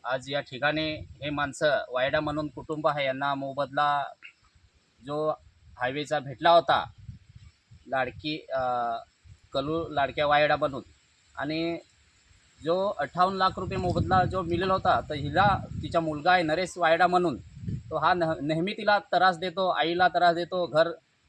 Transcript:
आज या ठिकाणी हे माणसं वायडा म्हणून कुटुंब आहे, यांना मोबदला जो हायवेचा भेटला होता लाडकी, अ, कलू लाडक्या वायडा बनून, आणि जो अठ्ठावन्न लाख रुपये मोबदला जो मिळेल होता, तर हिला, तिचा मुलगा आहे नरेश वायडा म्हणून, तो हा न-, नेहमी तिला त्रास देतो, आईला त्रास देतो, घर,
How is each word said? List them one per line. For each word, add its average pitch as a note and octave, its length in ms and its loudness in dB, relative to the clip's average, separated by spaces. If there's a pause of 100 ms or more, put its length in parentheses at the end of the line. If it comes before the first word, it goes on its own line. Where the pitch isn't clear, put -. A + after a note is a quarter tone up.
आज C3 280 -6
या C#3+ 80 -2
ठिकाणी D3+ 560 -4
हे - 340 -12
माणसं C#3+ 600 -2
वायडा C3+ 300 0
म्हणून D3+ 280 -4
कुटुंब D3+ 400 -6
आहे, C#3+ 180 0
यांना C3+ 280 -2
मोबदला C#3 720 -2 (1000)
जो D3+ 240 -4 (480)
हायवेचा C#3+ 420 -4
भेटला C#3+ 320 0
होता D#3 340 4 (1000)
लाडकी, C3 640 -4
अ, C3 80 -2 (920)
कलू D3+ 360 -4
लाडक्या C#3+ 380 0
वायडा D3 280 4
बनून, C3+ 260 -2 (560)
आणि D#3+ 400 -4 (840)
जो F#3 240 0
अठ्ठावन्न F3+ 500 0
लाख F#3+ 200 2
रुपये F#3 200 -6
मोबदला F3+ 480 2
जो F#3 160 -2
मिळेल F3 300 0
होता, F#3 380 2
तर D#3 40 -4
हिला, D3+ 460 2 (220)
तिचा - 180 0
मुलगा D#3 320 0
आहे F3+ 120 6
नरेश E3 340 0
वायडा E3+ 300 4
म्हणून, F3 300 2 (520)
तो D#3 80 -4
हा D#3+ 160 4
न-, D#3+ 340 -2
नेहमी E3 260 -2
तिला G#3 260 2
त्रास F3+ 380 2
देतो, F3+ 320 -2
आईला E3+ 380 2
त्रास F3 280 4
देतो, F3 320 -2
घर, D#3+ 200 2 (420)